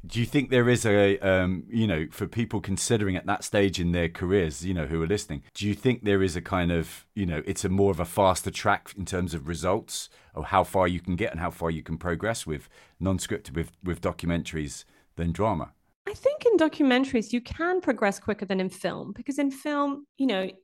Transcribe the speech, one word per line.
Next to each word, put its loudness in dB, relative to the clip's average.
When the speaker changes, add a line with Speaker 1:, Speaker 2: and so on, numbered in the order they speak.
Speaker 1:
do -4
you 2
think 0
there 6
is 4
a, 6
um, 2
you 2
know, 0
for -6
people -4
considering 0
at -6
that -4
stage 2
in 2
their 2
careers, 0
you -2
know, -2
who -2
are 0
listening, -4
do -4
you 2
think 0
there 4
is 2
a -4
kind 0
of, -4
you -2
know, -2
it's -4
a 2
more 4
of -2
a 0
faster 2
track -2
in -8
terms -2
of -8
results -4
or -6
how 4
far 2
you 0
can -4
get -2
and -8
how -4
far -4
you -4
can -6
progress -4
with -8
non-scripted, -2
with, -4
with -4
documentaries -4
than -2
drama? -2
Speaker 2:
I -8
think -2
in 6
documentaries, 2
you 0
can -2
progress 0
quicker -6
than -2
in -2
film, -8
because -8
in 2
film, -4
you 0
know 0